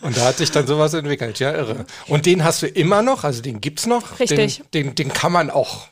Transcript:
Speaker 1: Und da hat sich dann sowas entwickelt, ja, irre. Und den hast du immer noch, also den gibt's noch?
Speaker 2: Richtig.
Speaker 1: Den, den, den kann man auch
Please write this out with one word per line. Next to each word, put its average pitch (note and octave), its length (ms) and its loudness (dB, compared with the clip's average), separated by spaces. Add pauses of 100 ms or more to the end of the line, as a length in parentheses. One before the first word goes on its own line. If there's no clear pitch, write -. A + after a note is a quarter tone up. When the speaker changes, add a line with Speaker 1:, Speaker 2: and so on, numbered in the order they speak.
Speaker 1:
Und B2+ 140 -2
da B2 100 2
hat C3 100 2
sich D#3 140 0
dann D3 160 2
sowas D3+ 280 2
entwickelt, C#3+ 440 -4
ja, C3+ 140 0
irre. B2+ 340 -4 (200)
Und D3 200 2
den F3+ 180 4
hast E3 180 0
du E3 40 -2
immer F#3+ 360 2
noch, C4 220 0
also B2+ 160 -2
den A#2 200 -8
gibt's - 260 -6
noch? A#3 340 -2
Speaker 2:
Richtig. G#3 420 2 (120)
Speaker 1:
Den, D3 140 0
den, B2+ 60 -8
den C#3 180 -2
kann D3+ 200 0
man E3+ 180 4
auch - 420 -2